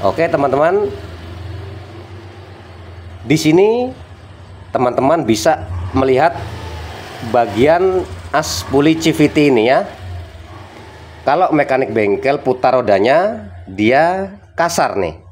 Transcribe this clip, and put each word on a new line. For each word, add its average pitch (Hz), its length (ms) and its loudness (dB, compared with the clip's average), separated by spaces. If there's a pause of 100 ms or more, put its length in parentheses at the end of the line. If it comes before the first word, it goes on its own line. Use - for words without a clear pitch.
Oke, 156 240 0
teman-teman. 156 560 2 (2500)
Di 147 160 2
sini 208 480 4 (800)
teman-teman 131 560 2
bisa 113 400 2 (320)
melihat 135 400 2 (960)
bagian 147 720 2 (240)
as - 400 -4
puli 151 320 2
C 160 160 2
V 147 160 4
T 147 160 4
ini 120 160 4
ya. 131 240 2 (1400)
Kalau 156 320 2
mekanik 135 400 0
bengkel 107 480 2
putar 127 320 2
rodanya, 131 720 2 (160)
dia 151 720 0 (160)
kasar 147 480 -2
nih. 82 160 -4 (160)